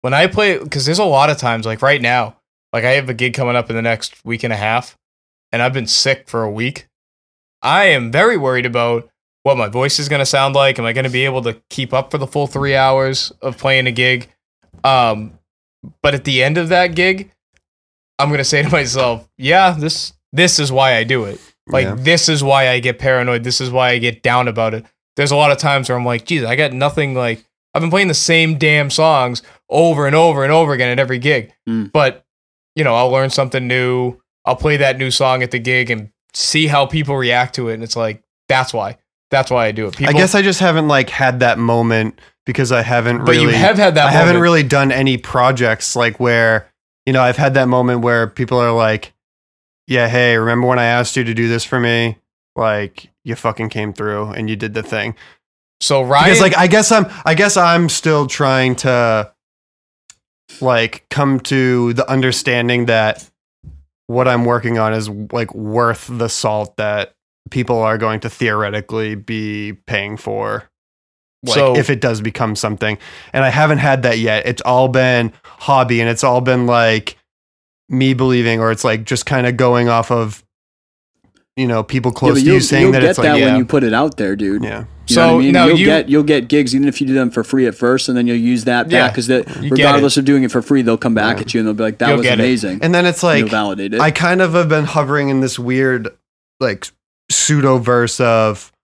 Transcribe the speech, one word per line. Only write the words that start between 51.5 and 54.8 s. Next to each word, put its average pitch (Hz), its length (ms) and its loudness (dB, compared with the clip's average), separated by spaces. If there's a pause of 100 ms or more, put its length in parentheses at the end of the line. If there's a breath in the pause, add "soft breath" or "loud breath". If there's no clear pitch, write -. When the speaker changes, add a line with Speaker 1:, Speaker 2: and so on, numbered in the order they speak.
Speaker 2:
for 131 160 -4
me? 117 380 -2 (380)
Like, 104 540 -4 (140)
you 117 120 -8
fucking 110 340 -6
came 107 240 -6
through 104 360 -6
and 107 200 -8
you 110 60 -6
did 107 200 -10
the 110 80 -6